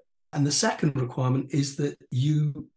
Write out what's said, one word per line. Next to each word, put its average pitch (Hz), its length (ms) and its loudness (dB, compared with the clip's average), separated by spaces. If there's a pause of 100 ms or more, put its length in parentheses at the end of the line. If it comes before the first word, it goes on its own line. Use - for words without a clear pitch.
(320)
And 143 140 2
the 147 60 0
second 165 460 2
requirement 127 520 0
is 139 260 0
that 143 200 -2 (140)
you 147 680 0